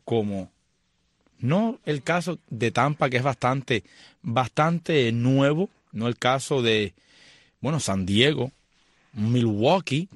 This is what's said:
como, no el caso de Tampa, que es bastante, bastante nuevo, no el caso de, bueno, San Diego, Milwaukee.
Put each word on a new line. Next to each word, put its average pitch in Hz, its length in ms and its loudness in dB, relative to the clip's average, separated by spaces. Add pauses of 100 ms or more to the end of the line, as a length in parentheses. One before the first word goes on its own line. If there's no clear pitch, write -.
como, 101 460 -4 (880)
no 202 460 0
el 151 180 -4
caso 170 360 -2 (120)
de 113 200 -2
Tampa, 139 400 0
que 123 80 0
es 123 40 0
bastante, 127 640 -2 (380)
bastante 143 880 0
nuevo, 139 580 2 (220)
no 113 160 -4
el 120 100 -4
caso 131 440 0
de, 107 320 2 (640)
bueno, 139 200 -2
San 95 260 -2
Diego, 127 460 2 (600)
Milwaukee. 123 1040 0